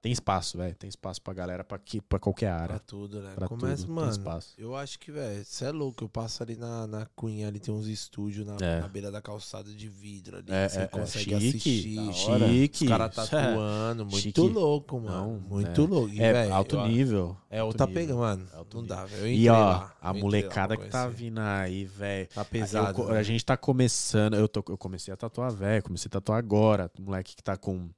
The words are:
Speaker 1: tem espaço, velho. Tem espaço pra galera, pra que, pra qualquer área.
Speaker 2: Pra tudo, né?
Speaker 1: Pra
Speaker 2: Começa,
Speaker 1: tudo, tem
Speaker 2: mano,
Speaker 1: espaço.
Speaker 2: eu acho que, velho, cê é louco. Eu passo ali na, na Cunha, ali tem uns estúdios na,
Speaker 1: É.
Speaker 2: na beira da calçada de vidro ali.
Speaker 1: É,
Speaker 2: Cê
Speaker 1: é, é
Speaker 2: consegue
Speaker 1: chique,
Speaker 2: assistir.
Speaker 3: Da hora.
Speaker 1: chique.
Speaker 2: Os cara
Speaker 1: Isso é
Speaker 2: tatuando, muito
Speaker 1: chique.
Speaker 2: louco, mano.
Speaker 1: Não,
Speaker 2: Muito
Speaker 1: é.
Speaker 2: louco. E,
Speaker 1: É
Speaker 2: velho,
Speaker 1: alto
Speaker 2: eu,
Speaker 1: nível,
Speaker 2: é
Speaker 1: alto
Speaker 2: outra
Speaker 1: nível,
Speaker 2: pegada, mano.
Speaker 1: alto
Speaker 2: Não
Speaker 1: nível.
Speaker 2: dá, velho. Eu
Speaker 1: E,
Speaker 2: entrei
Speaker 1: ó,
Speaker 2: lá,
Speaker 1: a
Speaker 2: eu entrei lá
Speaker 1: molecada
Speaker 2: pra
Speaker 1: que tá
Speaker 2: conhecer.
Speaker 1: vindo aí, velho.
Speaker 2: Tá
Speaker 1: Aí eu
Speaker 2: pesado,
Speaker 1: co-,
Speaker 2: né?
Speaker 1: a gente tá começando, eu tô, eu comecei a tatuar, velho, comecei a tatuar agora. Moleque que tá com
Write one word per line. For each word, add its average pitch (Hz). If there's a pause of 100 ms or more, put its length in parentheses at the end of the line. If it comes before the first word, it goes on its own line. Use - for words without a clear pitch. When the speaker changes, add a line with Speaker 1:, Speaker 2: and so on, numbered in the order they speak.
Speaker 1:
tem 113
espaço, 95
velho. 87
Tem 98
espaço 92
pra 95
galera, 90
pra 98
que, -
pra -
qualquer 101
área. 85
Speaker 2:
Pra 104
tudo, 101
né? 98
Speaker 1:
Pra 95
Speaker 2:
Começa, 117
Speaker 1:
tudo, 92
tem 165
Speaker 2:
mano, 160
Speaker 1:
espaço. 92
Speaker 2:
eu 113
acho 139
que, -
velho, 110
cê -
é 139
louco. 143
Eu 107
passo 113
ali 113
na, 117
na 107
Cunha, 107
ali 104
tem 107
uns 107
estúdios 104
na, 101 (100)
Speaker 1:
É. 82
Speaker 2:
na 85
beira 101
da 104
calçada 104
de 107
vidro 98
ali. 90
Speaker 1:
É, 95
Speaker 2:
Cê 95
Speaker 1:
é, -
é -
Speaker 2:
consegue 101
Speaker 1:
chique, 107
Speaker 2:
assistir. 110
Speaker 3:
Da 107 (300)
hora. 113
Speaker 1:
chique. 135
Speaker 2:
Os 131
cara 113
Speaker 1:
Isso -
é 110
Speaker 2:
tatuando, 110
muito 101
Speaker 1:
chique. 104
Speaker 2:
louco, 151
mano. 101
Speaker 1:
Não, 107
Speaker 2:
Muito 101
Speaker 1:
é. 156
Speaker 2:
louco. 156
E, 107
Speaker 1:
É 113
Speaker 2:
velho, 110
Speaker 1:
alto 95
Speaker 2:
eu, 101
Speaker 1:
nível, 107 (140)
Speaker 2:
é 107
Speaker 1:
alto 110
Speaker 2:
outra 113
Speaker 1:
nível, 185
Speaker 2:
pegada, 147
mano. 98
Speaker 1:
alto 85
Speaker 2:
Não 120
Speaker 1:
nível. 110
Speaker 2:
dá, 95
velho. 98
Eu 107
Speaker 1:
E, 120
Speaker 2:
entrei 117
Speaker 1:
ó, 113
Speaker 2:
lá, 95 (240)
Speaker 1:
a -
Speaker 2:
eu 90
entrei -
lá -
Speaker 1:
molecada 101
Speaker 2:
pra 101
Speaker 1:
que 104
tá 127
Speaker 2:
conhecer. 120
Speaker 1:
vindo 113
aí, 98
velho. 98
Speaker 2:
Tá -
Speaker 1:
Aí 101
eu -
Speaker 2:
pesado, 104
Speaker 1:
co-, 104
Speaker 2:
né? 110
Speaker 1:
a 107
gente 113
tá 135
começando, 120
eu 107
tô, 104
eu 101
comecei 92
a 95
tatuar, 120
velho, 101
comecei 87
a -
tatuar 107
agora. 107
Moleque 98
que -
tá 98
com 90